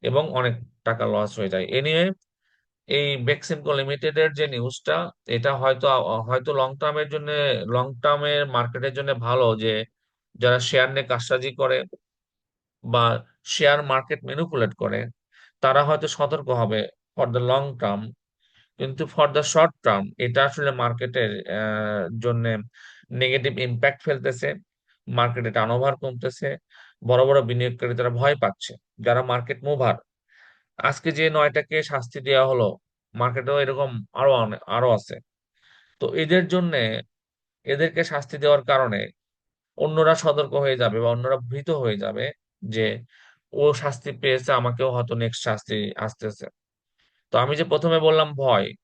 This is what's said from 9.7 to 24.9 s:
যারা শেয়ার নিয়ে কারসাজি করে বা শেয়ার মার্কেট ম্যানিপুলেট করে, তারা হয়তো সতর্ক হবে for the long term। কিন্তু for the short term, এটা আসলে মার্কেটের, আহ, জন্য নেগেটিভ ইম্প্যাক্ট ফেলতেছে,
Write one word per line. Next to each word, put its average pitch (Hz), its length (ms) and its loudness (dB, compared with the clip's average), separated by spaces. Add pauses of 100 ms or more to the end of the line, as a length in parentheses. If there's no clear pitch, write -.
যারা 123 240 4
শেয়ার 131 320 2
নিয়ে 135 120 -2
কারসাজি 127 520 -2
করে 131 280 0 (1000)
বা 117 420 2 (180)
শেয়ার 147 400 2
মার্কেট 131 420 -2
ম্যানিপুলেট 135 480 -2
করে, 107 320 -4 (560)
তারা 135 220 6
হয়তো 151 240 0
সতর্ক 143 420 -2
হবে 110 380 0 (300)
for 135 100 0
the 120 140 0
long 131 380 0
term। 107 320 -4 (640)
কিন্তু 135 280 -6
for 147 280 2
the 147 80 2
short 160 300 4 (120)
term, 101 340 2
এটা 123 280 2
আসলে 139 260 -2
মার্কেটের, 120 760 -2
আহ, 107 720 -4
জন্য 117 380 0 (540)
নেগেটিভ 127 480 0
ইম্প্যাক্ট 127 440 -2
ফেলতেছে, 135 500 -4 (540)